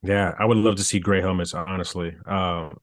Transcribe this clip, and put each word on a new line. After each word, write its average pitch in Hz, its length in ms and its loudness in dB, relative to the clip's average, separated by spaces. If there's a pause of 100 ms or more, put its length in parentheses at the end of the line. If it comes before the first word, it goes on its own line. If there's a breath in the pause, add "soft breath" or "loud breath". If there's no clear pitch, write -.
Yeah, 98 360 2
I 104 60 2
would 113 140 6
love 107 180 4
to 98 80 -2
see - 160 0
gray 95 200 2
helmets, 90 320 -2
honestly. 87 640 -6 (120)
Um, 87 560 -4